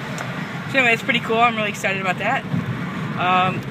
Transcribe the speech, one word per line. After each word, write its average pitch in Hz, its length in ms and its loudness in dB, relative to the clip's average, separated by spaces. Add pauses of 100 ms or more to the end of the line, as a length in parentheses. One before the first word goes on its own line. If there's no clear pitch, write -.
(720)
So 269 80 2
anyway, 240 140 6
it's 226 100 0
pretty 240 160 2
cool. 226 180 0
I'm 233 180 4
really 214 140 -2
excited 190 320 -2
about 185 160 0
that. 202 260 0 (760)
Um, 185 520 4